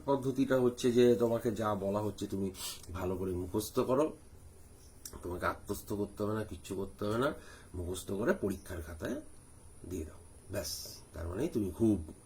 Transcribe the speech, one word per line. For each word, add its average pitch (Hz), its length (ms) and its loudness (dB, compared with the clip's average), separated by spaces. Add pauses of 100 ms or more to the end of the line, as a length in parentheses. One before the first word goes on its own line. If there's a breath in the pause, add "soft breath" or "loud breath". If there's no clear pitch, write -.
পদ্ধতিটা 131 540 2
হচ্ছে 123 320 2
যে 120 120 10 (100)
তোমাকে 117 340 2 (120)
যা 107 140 2
বলা 98 320 0
হচ্ছে 101 200 -4
তুমি 98 220 -2 (440 loud breath)
ভালো 92 240 -2
করে 92 160 -2 (100)
মুখস্থ 107 380 -2
করো, 131 260 4 (1160)
তোমাকে 90 240 -4
আত্মস্থ - 460 -4
করতে 101 300 -2
হবে 104 120 0
না, 107 100 -2
কিচ্ছু 95 300 -8
করতে 98 300 -6
হবে 107 140 2
না, 143 160 2 (400 loud breath)
মুখস্থ 87 380 -6
করে 117 200 0
পরীক্ষার 95 500 -4
খাতায় 160 380 -6 (680)
দিয়ে 87 140 -4
দাও, - 140 -14 (340)
ব্যাস। - 460 -6 (140)
তার 82 160 -6
মানেই 110 200 -2
তুমি 104 220 -2
খুব 104 420 2 (140)